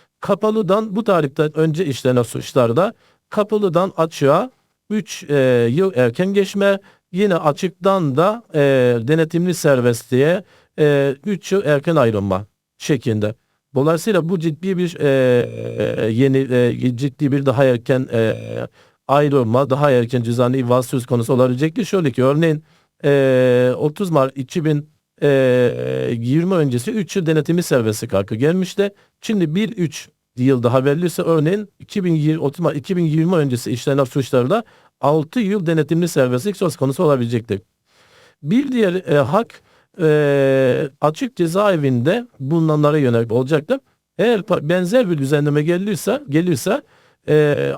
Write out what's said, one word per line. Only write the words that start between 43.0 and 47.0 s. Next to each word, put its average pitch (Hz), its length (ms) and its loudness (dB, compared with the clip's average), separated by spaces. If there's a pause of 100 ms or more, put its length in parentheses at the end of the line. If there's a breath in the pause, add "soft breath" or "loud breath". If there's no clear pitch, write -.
olacaktır. 139 480 -2 (380)
Eğer 214 220 2
pa-, 160 300 -2
benzer 185 400 0
bir 170 80 0
düzenleme 147 460 0
gelirse, 196 680 -2
gelirse, 175 520 0 (460 soft breath)